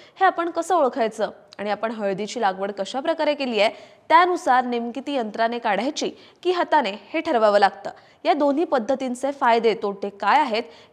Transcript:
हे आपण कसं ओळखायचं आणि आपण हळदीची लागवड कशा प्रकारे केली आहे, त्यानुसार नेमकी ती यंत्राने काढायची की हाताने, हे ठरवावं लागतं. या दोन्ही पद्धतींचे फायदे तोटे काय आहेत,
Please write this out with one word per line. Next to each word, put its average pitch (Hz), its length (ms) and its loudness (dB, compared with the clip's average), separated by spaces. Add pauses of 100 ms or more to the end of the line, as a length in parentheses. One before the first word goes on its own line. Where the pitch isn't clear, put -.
(200)
हे 381 60 4
आपण 339 240 0
कसं 330 260 -2
ओळखायचं 240 560 0 (260)
आणि 202 120 -6
आपण 208 220 -4
हळदीची 208 500 -4
लागवड 196 300 -2
कशा 208 280 -8
प्रकारे 311 340 0
केली 254 260 -2
आहे, 214 100 4 (400)
त्यानुसार 311 560 4
नेमकी 240 420 -6
ती 285 80 -4
यंत्राने 226 440 -2
काढायची 233 500 -2 (340)
की 349 80 0
हाताने, 311 400 2 (220)
हे 320 80 -2
ठरवावं 220 380 4
लागतं. 196 300 0 (360)
या 339 80 4
दोन्ही 285 300 2
पद्धतींचे 269 680 -2
फायदे 233 500 2
तोटे 202 300 -6
काय 208 280 2
आहेत, 240 240 -2 (300)